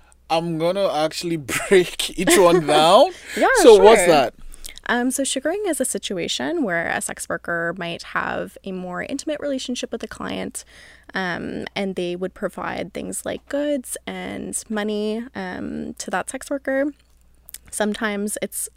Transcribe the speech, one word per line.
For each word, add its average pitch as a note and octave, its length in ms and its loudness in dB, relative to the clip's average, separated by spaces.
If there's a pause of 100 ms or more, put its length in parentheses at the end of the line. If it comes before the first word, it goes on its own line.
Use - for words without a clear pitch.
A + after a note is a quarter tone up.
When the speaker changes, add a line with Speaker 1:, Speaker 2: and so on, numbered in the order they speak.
(300)
Speaker 1:
I'm E3 280 -2
gonna F3+ 340 0
actually D#3+ 460 -2
<laughs> - 320 -6
break - 480 2
each A#3+ 200 4
one F3 280 6
down. E3+ 460 6 (120)
Speaker 2:
<laughs> - 140 -10
Yeah, C#4+ 100 4 (100)
Speaker 1:
So C4+ 180 12
what's G3+ 260 10
Speaker 2:
sure. F3+ 60 2
Speaker 1:
that? D3 260 4 (540)
Speaker 2:
Um, A#3+ 240 0
so C4+ 120 -2
sugaring D#4+ 440 -4
is D#4+ 120 -2
a B3+ 60 0
situation A3 800 -4
where E3+ 240 -2
a - 140 -2
sex - 280 -10
worker E3+ 480 -4
might E3+ 260 -8
have F3+ 600 -6
a G3 80 -10
more F3+ 320 -8
intimate C#4+ 380 -6
relationship C4 500 -6
with A3+ 100 -8
a - 60 -12
client, - 580 -10 (480)
um, - 520 -6 (100)
and G3 200 -4
they F3 200 -4
would F#3 180 -6
provide - 600 -8
things - 320 -10
like - 220 -8
goods C#4+ 480 -4 (120)
and F#3+ 640 -10
money, G#3+ 540 -4 (120)
um, - 640 -8
to - 100 -10
that F#3+ 200 -4
sex - 200 -12
worker. C#4 440 -2 (760)
Sometimes G#3 680 -4
it's - 380 -8